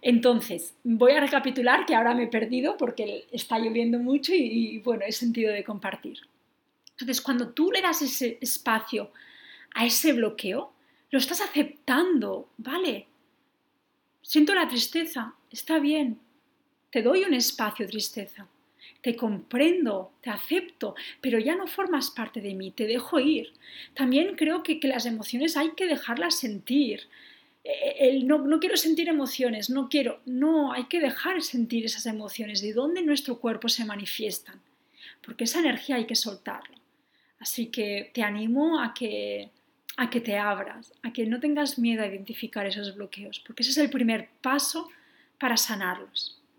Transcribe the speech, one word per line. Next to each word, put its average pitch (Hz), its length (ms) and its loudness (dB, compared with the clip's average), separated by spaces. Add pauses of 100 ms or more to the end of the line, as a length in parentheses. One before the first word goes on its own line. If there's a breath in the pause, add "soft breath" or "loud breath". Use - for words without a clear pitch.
Entonces, 233 800 2
voy 240 280 6
a 302 80 6
recapitular, 269 640 4
que 294 100 2
ahora 233 200 4
me 240 80 2
he 220 40 -2
perdido 247 500 0
porque 214 540 -4
está 226 280 -2
lloviendo 233 400 2
mucho 269 340 2
y, 226 420 2
y, - 20 -8
bueno, 214 280 -2
he 220 60 -4
sentido 226 400 0
de 208 140 -4
compartir. - 540 -8 (720)
Entonces, 254 300 -4
cuando 247 280 -2
tú 339 220 2
le 381 100 0
das 339 200 0
ese 254 380 -2
espacio 220 720 -2 (600 loud breath)
a 233 120 2
ese 269 280 4
bloqueo, 220 580 -2 (380 soft breath)
lo 269 100 2
estás 349 220 0
aceptando, 277 1160 0
¿vale? 262 500 -4 (1120)
Siento 302 320 4
la 339 140 4
tristeza, 247 680 -4 (160)
está - 280 0
bien. 285 400 0 (680)
Te 233 120 0
doy 349 220 4
un 370 100 2
espacio, 233 540 -2
tristeza. 202 600 -10 (540 loud breath)
Te 240 140 0
comprendo, 240 960 0 (100)
te - 80 -8
acepto, - 640 -4 (260 loud breath)
pero 226 180 2
ya 277 160 2
no 381 120 -4
formas 330 440 -2
parte 220 300 -8
de 202 140 -8
mí, 190 160 -8
te 214 160 -4
dejo 247 320 0
ir. 285 340 2 (400 loud breath)
También 285 420 2
creo 320 280 0
que, 311 160 -2
que 269 80 0
las 247 180 0
emociones 240 500 -2
hay 311 160 0
que 370 160 -4
dejarlas 277 480 0
sentir. 240 720 0 (560 loud breath)
Eh, 285 360 -2
el 262 280 6
no, 302 120 6
no 302 200 2
quiero 370 160 0
sentir 320 320 2
emociones, 262 640 0
no 262 180 0
quiero. - 380 0
No, 269 480 2
hay 247 120 -6
que 349 140 -2
dejar 320 420 0
sentir 233 440 -2
esas 220 200 -6
emociones, 214 560 -6
de 208 120 -6
dónde 311 280 0
nuestro 285 380 0
cuerpo 226 300 -2
se 226 160 0
manifiestan. 202 760 -8 (640 loud breath)
Porque - 220 -6
esa 311 140 0
energía 262 380 0
hay 226 80 -2
que 233 100 -6
soltarla. - 600 -6 (640)
Así 226 280 -6
que 208 460 -6
te 233 100 0
animo 240 580 2
a 233 120 -2
que, 208 580 -6 (460)
a 247 120 0
que 240 120 -2
te 208 160 -2
abras, 208 560 -4 (100)
a 233 100 -8
que 220 120 -4
no 233 140 -2
tengas 294 380 0
miedo 233 260 2
a 208 40 -2
identificar 196 580 -8
esos 196 300 -6
bloqueos, 202 500 -14
porque - 180 -6
ese 175 80 0
es 277 60 2
el 294 120 4
primer 226 400 0 (120)
paso 285 480 -2 (500 soft breath)
para 247 180 2
sanarlos. - 840 -4 (180)